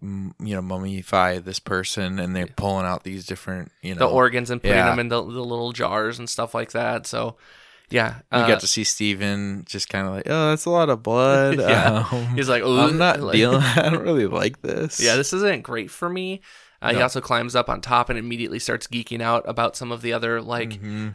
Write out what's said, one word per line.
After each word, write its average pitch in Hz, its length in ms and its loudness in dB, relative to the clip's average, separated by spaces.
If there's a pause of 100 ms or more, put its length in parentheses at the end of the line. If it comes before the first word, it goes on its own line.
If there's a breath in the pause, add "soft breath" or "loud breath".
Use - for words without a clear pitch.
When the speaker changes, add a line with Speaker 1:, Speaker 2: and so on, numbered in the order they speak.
Speaker 1:
m-, 98 380 -8
you 104 160 -6
know, 95 60 -4
mummify 92 840 0
this 95 160 -8
person, 95 580 -4
and 92 180 -4
they're 90 120 -4
Speaker 2:
Yeah. - 100 -20
Speaker 1:
pulling 98 280 -2
out 90 180 -4
these 92 220 -12
different, 92 460 -10 (100)
you 92 120 -8
Speaker 2:
The 85 80 -4
Speaker 1:
know. 131 80 6
Speaker 2:
organs 123 400 4
and 120 120 -4
putting 98 160 4
Speaker 1:
Yeah. 92 120 6
Speaker 2:
them 120 100 2
in 120 100 -2
the, 117 120 0
the 120 220 -8
little 120 300 -4
jars 113 460 -2
and 120 100 -10
stuff 117 240 -4
like 117 180 -4
that. 117 360 -2
So, 117 300 -4 (520 soft breath)
yeah. 117 260 0 (180)
Speaker 1:
You 123 60 4
Speaker 2:
Uh, 117 80 4
Speaker 1:
got 107 120 6
to - 80 -4
see 110 160 0
Steven 101 840 -2
just - 240 -8
kinda 98 220 -2
like, 95 180 -6
"Oh, 156 200 2
that's 151 160 0
a 170 40 0
lot 170 200 4
of 113 120 0
blood." 135 580 4
Speaker 2:
<laughs> - 0 -
Yeah. 110 520 4
Speaker 1:
Um, 123 240 -2
Speaker 2:
He's 131 140 0
like, 120 140 2
Speaker 1:
I'm 127 60 2
Speaker 2:
"Ugh," 143 260 4
Speaker 1:
not 170 260 4
Speaker 2:
like 101 120 -2
Speaker 1:
dealing, 123 280 6
<laughs> 123 160 2
I 151 120 6
don't 165 140 0
really 139 240 4
like 98 340 -2
this. - 380 -4
Speaker 2:
Yeah, 113 160 4
this 143 180 0
isn't 185 300 0
great 117 260 -8
for - 200 -6
me. 185 320 -6 (400 loud breath)
Uh, 113 100 2
he 120 60 2
Speaker 1:
No. 127 60 4
Speaker 2:
also 127 180 0
climbs 120 340 -2
up 120 140 2
on 117 120 -4
top 120 280 2
and 120 100 -4
immediately 117 400 -6
starts 117 280 -4
geeking 117 340 -6
out 117 260 0
about 117 300 -2
some 120 140 -8
of 117 100 -8
the 117 120 -2
other, 117 280 -2
like, 117 300 -6
Speaker 1:
Mm-hmm. 107 440 -6